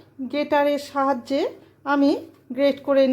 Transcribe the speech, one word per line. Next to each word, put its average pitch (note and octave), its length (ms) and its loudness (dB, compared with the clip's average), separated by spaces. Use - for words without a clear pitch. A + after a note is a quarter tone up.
গ্রেটারের C#4+ 580 0
সাহায্যে C#4 520 -2
আমি C#4+ 180 4
গ্রেট C#4 220 2
করে C4+ 260 4